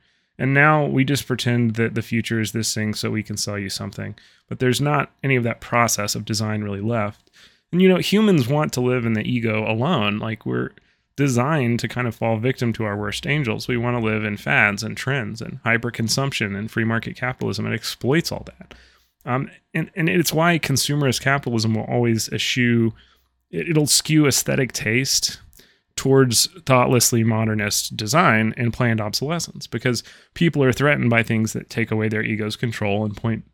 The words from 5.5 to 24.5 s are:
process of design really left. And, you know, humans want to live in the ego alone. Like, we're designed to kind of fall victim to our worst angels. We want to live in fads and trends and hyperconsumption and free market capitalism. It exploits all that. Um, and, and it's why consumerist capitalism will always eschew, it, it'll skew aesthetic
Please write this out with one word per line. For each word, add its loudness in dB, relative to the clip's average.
process 0
of -6
design -4
really -6
left. -4
And, 4
you 10
know, 6
humans 4
want 0
to -2
live 0
in 2
the 0
ego 0
alone. 0
Like, -6
we're -2
designed 2
to -4
kind -4
of -6
fall 0
victim -2
to -4
our -4
worst -6
angels. -2
We 0
want -2
to -2
live 0
in -4
fads 0
and -8
trends -6
and -12
hyperconsumption -2
and -8
free -2
market -2
capitalism. -6
It -4
exploits -2
all -10
that. -20
Um, -4
and, -4
and 0
it's 2
why 2
consumerist 0
capitalism 0
will -2
always 0
eschew, 2
it, -6
it'll 4
skew 4
aesthetic 0